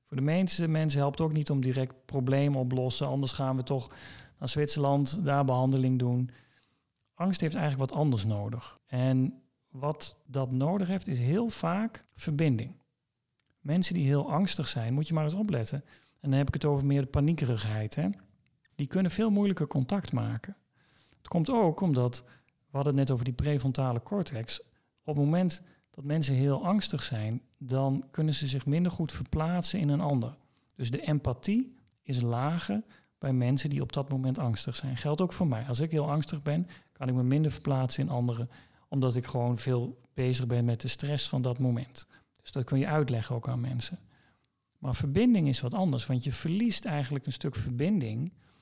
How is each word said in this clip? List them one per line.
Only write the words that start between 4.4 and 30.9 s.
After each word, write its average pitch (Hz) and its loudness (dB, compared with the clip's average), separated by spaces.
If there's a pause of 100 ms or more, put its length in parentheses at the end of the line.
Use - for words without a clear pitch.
Zwitserland, 143 2
daar 139 2
behandeling 131 4
doen." 123 0 (840)
Angst 185 0
heeft 160 0
eigenlijk 139 0
wat - -2
anders 123 2
nodig. 107 -4
En 131 0 (280)
wat 147 -8
dat 131 -4
nodig 170 0
heeft, 185 -4
is 131 -2
heel 180 2
vaak 202 -2
verbinding. 143 0 (840)
Mensen 175 0
die 170 2
heel 143 2
angstig 165 0
zijn, 117 -2
moet 151 0
je 170 -2
maar 156 2
eens 151 0
opletten. 143 -2 (360)
En 143 -4
dan 135 4
heb 139 2
ik - -2
het 147 -2
over 143 2
meer 139 4
de 131 -2
paniekerigheid, 120 0
hè. 170 0 (680)
Die 143 -2
kunnen 185 2
veel 220 0
moeilijker 202 2
contact 151 -2
maken. 113 -2 (600)
Het - -20
komt 170 0
ook 202 4
omdat, 127 2 (460)
we - -10
hadden 139 2
het 139 4
net 135 2
over 120 0
die 131 -2
prefrontale 131 0
cortex. 156 -4 (440)
Op 151 -4
het 143 4
moment 170 2 (280)
dat - -14
mensen 143 0
heel 135 2
angstig 190 0
zijn, 110 -2 (160)
dan 135 0
kunnen 156 0
ze 143 -4
zich 131 -4
minder 165 2
goed 165 -4
verplaatsen 165 -2
in 143 2
een 143 2
ander. 135 0 (400)
Dus 120 -4